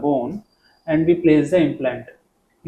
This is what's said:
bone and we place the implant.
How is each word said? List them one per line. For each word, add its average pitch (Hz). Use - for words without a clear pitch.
bone 143
and 156
we 175
place 151
the 175
implant. 123